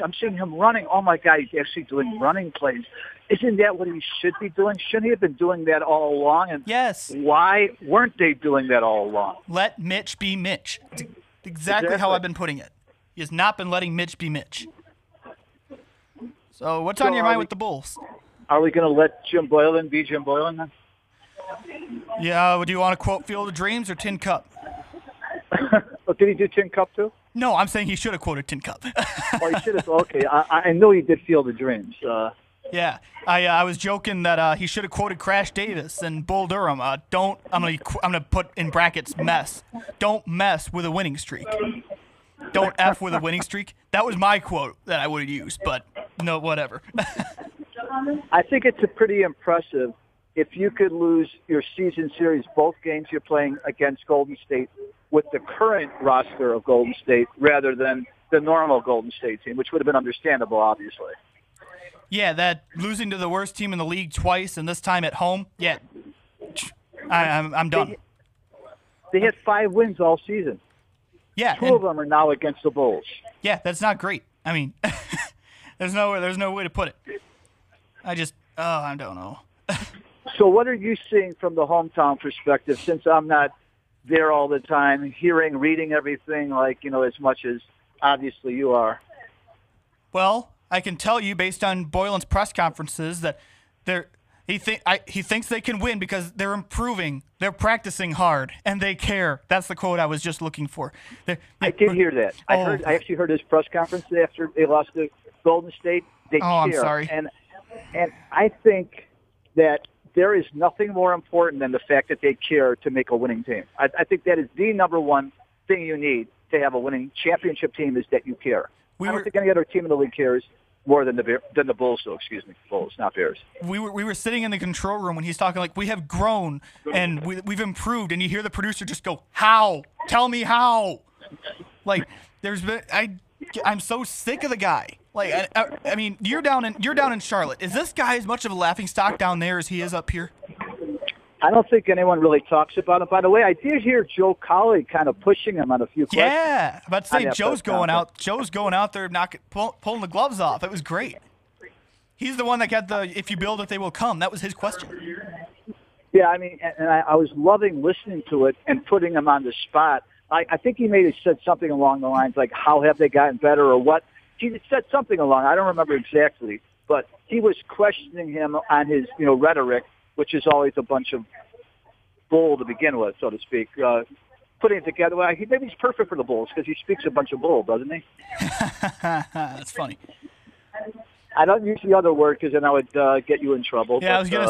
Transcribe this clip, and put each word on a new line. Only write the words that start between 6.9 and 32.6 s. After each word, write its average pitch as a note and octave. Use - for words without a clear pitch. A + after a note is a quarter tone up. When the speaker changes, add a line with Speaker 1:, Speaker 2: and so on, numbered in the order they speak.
Speaker 1:
why E3+
weren't G3+
they E3
doing C#3
that B2
all A2
along? G2+
Speaker 2:
Let F#3
Mitch F#3
be F#3+
Mitch. -
It's D#3+
exactly -
Speaker 1:
Exactly. F3+
Speaker 2:
how F#3+
I've F3+
been F3
putting D#3+
it. -
He E3+
has D3+
not F#3
been F3+
letting F3+
Mitch F3
be E3+
Mitch. -
So E3
what's G3
on C4+
Speaker 1:
So -
Speaker 2:
your A#3+
Speaker 1:
are -
Speaker 2:
mind A3+
Speaker 1:
we, G#3+
Speaker 2:
with -
the G3
Bulls? F#3
Speaker 1:
are D3
we D#3+
gonna E3
let D3+
Jim E3+
Boylan D#3
be D3+
Jim C#3+
Boylan D3+
then? D#3+
Speaker 2:
Yeah, F3
do E3+
you F#3
wanna F#3
quote G3
Field G3+
of F#3
Dreams G3+
or F#3
Tin G3
Cup? -
Speaker 1:
<laughs> A3
Oh, F3+
did G3+
he G3+
do F#3
Tin G3
Cup F#3
too? G#3+
Speaker 2:
No, A#3+
I'm F#3+
saying G#3
he F#3+
should A3
have F3
quoted C#3+
Tin C#3+
Cup. -
<laughs> -
Speaker 1:
Oh, E3
he G3+
should A3
have. F3
Okay, D#3+
I, D#3
I E3+
know G3
he F#3+
did D#3+
Field D3
of A#2
Dreams. A#2+
Uh, A2